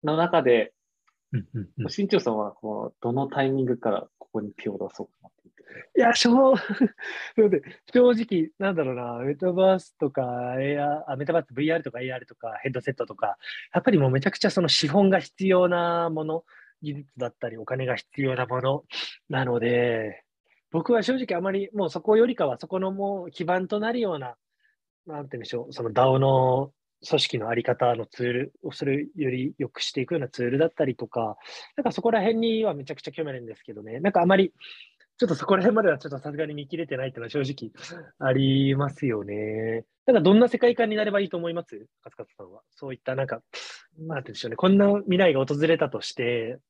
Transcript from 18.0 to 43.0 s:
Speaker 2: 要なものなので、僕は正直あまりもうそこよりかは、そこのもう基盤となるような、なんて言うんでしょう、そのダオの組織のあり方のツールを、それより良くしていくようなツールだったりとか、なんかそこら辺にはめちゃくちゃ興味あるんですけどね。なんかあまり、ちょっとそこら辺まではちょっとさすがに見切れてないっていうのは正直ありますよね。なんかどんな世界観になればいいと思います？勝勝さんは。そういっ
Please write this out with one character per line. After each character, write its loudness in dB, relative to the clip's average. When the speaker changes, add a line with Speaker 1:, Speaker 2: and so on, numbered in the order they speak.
Speaker 2:
要 0
な -2
も -4
の -2
な -2
の 0
で、 0
僕 0
は 4
正 0
直 -4
あ -4
ま -2
り -4
も -2
う -4
そ -8
こ 4
よ 6
り -2
か 0
は、 -2
そ -14
こ -4
の -4
も -6
う -14
基 -8
盤 -2
と -4
な -4
る -2
よ -2
う -6
な、 -12
な -10
ん -12
て -12
言 -10
う -10
ん -12
で -12
し -12
ょ -6
う、 -18
そ -10
の -4
ダ 6
オ 4
の 4
組 2
織 -2
の -4
あ -2
り 0
方 2
の -6
ツ -8
ー 0
ル -4
を、 -8
そ -8
れ 0
よ -2
り -4
良 -4
く -12
し -6
て -4
い -2
く -6
よ -2
う -2
な -8
ツ -8
ー 0
ル 0
だ 4
っ 0
た 0
り -2
と -8
か、 -4
な -6
ん -4
か 0
そ -6
こ 2
ら 2
辺 0
に 0
は -2
め -10
ち -14
ゃ -8
く -20
ち -14
ゃ -14
興 -6
味 -8
あ -8
る -12
ん -16
で -14
す -20
け -16
ど -14
ね。 -10
な 2
ん -10
か 4
あ 4
ま 6
り、 2
ち 0
ょ 0
っ -2
と 0
そ -8
こ 4
ら 0
辺 4
ま 2
で 4
は 0
ち -14
ょ -10
っ -10
と -10
さ -10
す -12
が -4
に -10
見 -12
切 -10
れ -6
て -6
な -6
い -6
っ -18
て -14
い -
う -12
の -10
は -12
正 -2
直 -8
あ 0
り 4
ま 0
す -6
よ -2
ね。 -6
な 6
ん 8
か 4
ど 6
ん 8
な 6
世 -2
界 4
観 0
に -2
な 0
れ -2
ば 2
い -2
い -8
と -8
思 -6
い -8
ま -6
す？ -16
勝 -20
勝 -16
さ -20
ん -20
は。 -20
そ -14
う -8
い -18
っ -20